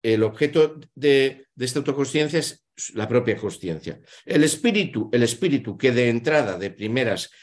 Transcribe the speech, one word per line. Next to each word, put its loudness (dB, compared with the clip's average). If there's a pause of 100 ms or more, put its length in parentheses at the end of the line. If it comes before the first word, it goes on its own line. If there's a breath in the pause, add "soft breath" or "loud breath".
el 2
objeto 0 (140)
de, 2
de -6
esta -4
autoconsciencia -2
es -6 (280)
la -4
propia 2
conciencia. -8 (240 loud breath)
El 2
espíritu, 0
el 4
espíritu -2
que 2
de 2
entrada, 0
de -6
primeras, -4 (120)